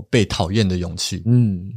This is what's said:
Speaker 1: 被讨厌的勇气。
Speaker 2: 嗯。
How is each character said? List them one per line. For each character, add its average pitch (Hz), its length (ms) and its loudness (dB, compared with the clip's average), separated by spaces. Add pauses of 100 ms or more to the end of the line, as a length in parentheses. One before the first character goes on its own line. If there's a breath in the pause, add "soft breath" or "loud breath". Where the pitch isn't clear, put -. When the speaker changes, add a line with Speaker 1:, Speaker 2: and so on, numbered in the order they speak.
(120)
Speaker 1:
被 117 140 4
讨 90 260 -2
厌 107 160 2
的 90 100 0
勇 85 180 -6
气。 87 300 -6
Speaker 2:
嗯。 107 500 2